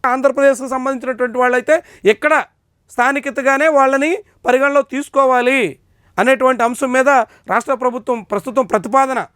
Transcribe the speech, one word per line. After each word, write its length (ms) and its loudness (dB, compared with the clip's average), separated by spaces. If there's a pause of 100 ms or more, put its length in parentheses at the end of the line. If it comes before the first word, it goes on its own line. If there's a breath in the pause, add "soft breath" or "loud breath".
(140)
ఆంధ్రప్రదేశ్కు 600 0
సంబంధించినటువంటి 680 -4
వాళ్ళైతే 340 0 (380 soft breath)
ఇక్కడ 180 -2 (600)
స్థానికతగానే 840 0
వాళ్ళని 340 2 (360)
పరిగణలో 360 2 (120)
తీసుకోవాలి 680 0 (600)
అనేటువంటి 440 2
అంశం 300 -2
మీద 140 2 (420 soft breath)
రాష్ట్ర 320 -2
ప్రభుత్వం 340 -4 (140)
ప్రస్తుతం 400 -2
ప్రతిపాదన 480 0 (160)